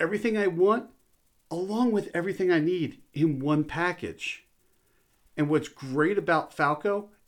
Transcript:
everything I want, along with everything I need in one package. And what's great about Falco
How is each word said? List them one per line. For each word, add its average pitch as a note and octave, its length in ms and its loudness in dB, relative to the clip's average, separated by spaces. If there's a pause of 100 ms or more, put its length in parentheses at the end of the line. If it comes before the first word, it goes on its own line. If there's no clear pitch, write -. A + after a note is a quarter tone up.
everything G#3 360 0
I G3+ 100 2
want, F#3+ 420 2 (600)
along G#3+ 440 0
with G3+ 200 -2
everything F3+ 380 0
I E3 80 4
need D#3+ 420 -2 (120)
in D3 260 0
one D3+ 240 2
package. - 800 -6 (920)
And D3+ 100 0
what's D3+ 220 0
great D3+ 480 -2
about D#3+ 360 0
Falco G3+ 560 0 (180)